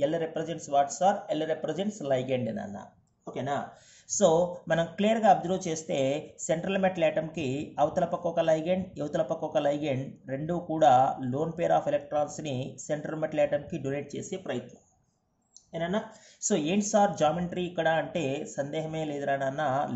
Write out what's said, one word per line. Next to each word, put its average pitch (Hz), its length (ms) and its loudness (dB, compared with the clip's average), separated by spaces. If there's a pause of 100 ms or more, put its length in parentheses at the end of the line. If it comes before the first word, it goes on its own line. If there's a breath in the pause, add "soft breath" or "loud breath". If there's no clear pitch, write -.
L 151 80 2
represents 160 580 -4
what 143 180 4
సార్? 180 480 0
L 156 60 0
represents 156 640 -2
ligand 127 480 0
నాన్న. 101 320 -8 (420)
ఓకేనా? 131 400 -4 (520 loud breath)
So, 170 360 6 (120)
మనం 165 280 2
క్లియర్గా 214 340 4
observe 170 380 2
చేస్తే 156 300 -4 (420)
central 170 380 0
మెటల్ 185 260 2
ఆటమ్కి 156 720 -2
అవతల 156 260 2
పక్క 175 220 -2
ఒక 170 140 0
ligand, 160 420 2 (160)
యువతల 147 240 0
పక్క 156 220 -4
ఒక 151 140 -2
ligand, 143 460 0 (240)
రెండూ 156 300 -4
కూడా 147 600 6
lone 139 300 -2
pair 165 200 0
of 156 120 4
electrons-ని 147 960 -2
central 151 420 -4
మెటల్ 156 200 0
ఆటమ్కి 147 380 0
డొనేట్ 139 380 -4
చేసే 135 200 -8
ప్రయత్నం. - 460 -8 (920)
ఏనన్నా? 175 300 -2 (380 loud breath)
So, 208 140 2
ఏంటి 175 300 2
సార్ 202 300 4
Geometry 175 480 0
ఇక్కడ 165 240 0
అంటే 151 580 0 (100)
సందేహమే 156 480 -4
లేదురా 143 320 -2
నాన్న, 139 580 0